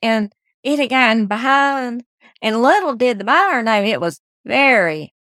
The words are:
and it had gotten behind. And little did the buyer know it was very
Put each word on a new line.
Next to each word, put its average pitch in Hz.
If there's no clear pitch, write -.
and 220
it 285
had 269
gotten 226
behind. 254
And 220
little 320
did 233
the 196
buyer 302
know 220
it 202
was 165
very 190